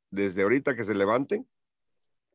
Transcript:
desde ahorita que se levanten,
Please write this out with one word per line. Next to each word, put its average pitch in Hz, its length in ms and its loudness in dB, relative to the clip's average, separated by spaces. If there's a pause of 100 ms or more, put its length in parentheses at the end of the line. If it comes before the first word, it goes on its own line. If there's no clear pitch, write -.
(100)
desde 98 320 0
ahorita 131 340 2
que 117 80 -4
se 104 100 -2
levanten, 127 540 0 (880)